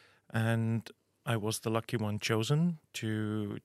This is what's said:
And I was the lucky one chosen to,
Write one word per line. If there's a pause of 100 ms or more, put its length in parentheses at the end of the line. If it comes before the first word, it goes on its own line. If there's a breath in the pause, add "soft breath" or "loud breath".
(340 soft breath)
And (340)
I
was
the
lucky
one
chosen (160)
to,